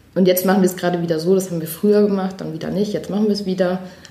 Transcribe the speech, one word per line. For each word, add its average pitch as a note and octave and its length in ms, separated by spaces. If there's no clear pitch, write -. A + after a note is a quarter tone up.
Und F#3+ 120
jetzt F3+ 180
machen F#3+ 160
wir F3 80
es - 80
gerade F3 240
wieder E3 180
so, E3+ 160
das F#3 140
haben E3+ 100
wir D#3+ 80
früher G#3 400
gemacht, F#3+ 320
dann D#3+ 140
wieder D#3+ 160
nicht, F3 240
jetzt D#3 160
machen G#3 160
wir G3+ 80
es G3+ 120
wieder. F#3 340